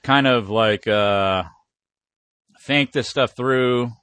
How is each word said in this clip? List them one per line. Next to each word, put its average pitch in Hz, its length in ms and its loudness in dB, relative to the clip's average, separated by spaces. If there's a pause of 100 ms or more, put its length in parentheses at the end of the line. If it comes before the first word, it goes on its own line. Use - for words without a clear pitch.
Kind 135 240 2
of 117 240 2
like, 107 360 0
uh, 101 580 0 (1160)
think 143 300 -2
this 131 160 -4
stuff 127 280 -2
through. 123 540 0 (120)